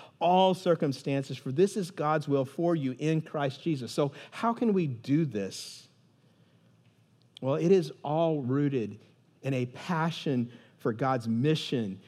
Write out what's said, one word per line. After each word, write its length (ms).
all 340
circumstances, 840
for 140
this 260
is 140
God's 360
will 180
for 300
you 240
in 220
Christ 400
Jesus." 300
So 200
how 220
can 200
we 140
do 360
this? 640
Well, 120
it 180
is 180
all 360
rooted 560
in 120
a 120
passion 840
for 160
God's 340
mission, 800